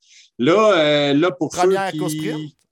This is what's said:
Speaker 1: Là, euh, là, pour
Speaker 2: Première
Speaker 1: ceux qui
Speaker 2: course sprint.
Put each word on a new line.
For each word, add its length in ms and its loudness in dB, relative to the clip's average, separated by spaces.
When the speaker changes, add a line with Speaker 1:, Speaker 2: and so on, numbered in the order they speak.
Speaker 1:
Là, 340 4
euh, 420 2
là, 180 2
pour 180 -6
Speaker 2:
Première 360 0
Speaker 1:
ceux 60 -6
qui 60 -8
Speaker 2:
course 160 -4
sprint. 400 -8